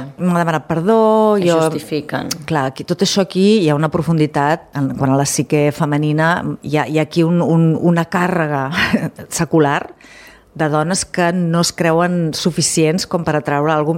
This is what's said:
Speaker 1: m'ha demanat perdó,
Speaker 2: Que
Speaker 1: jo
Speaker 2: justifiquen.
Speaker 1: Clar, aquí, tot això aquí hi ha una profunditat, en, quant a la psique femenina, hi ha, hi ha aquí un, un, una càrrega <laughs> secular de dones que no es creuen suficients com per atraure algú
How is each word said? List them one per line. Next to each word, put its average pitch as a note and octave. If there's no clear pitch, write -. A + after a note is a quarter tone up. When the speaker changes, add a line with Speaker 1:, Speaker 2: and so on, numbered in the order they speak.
Speaker 1:
m'ha F3+
demanat E3
perdó, A3
Speaker 2:
Que F#3
Speaker 1:
jo E3
Speaker 2:
justifiquen. D3+
Speaker 1:
Clar, D3
aquí, -
tot F3
això G3
aquí G3
hi D#3
ha D3
una D#3
profunditat, D3+
en, C#3
quant C3+
a C3+
la C#3
psique D3
femenina, D3+
hi C#3+
ha, C#3
hi D#3
ha D#3
aquí D#3
un, E3+
un, E3
una E3
càrrega D#3+
<laughs> -
secular D3+
de D#3
dones D#3
que F3
no E3+
es E3+
creuen E3+
suficients D#3+
com E3+
per D#3
atraure D3
algú D3+